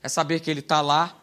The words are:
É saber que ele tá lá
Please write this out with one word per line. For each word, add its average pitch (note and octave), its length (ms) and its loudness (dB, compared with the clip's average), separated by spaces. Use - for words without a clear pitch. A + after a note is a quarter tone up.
É C3 60 -10
saber D#3+ 320 0
que D#3 100 -6
ele D3 120 -4
tá D#3 180 2
lá D3+ 420 2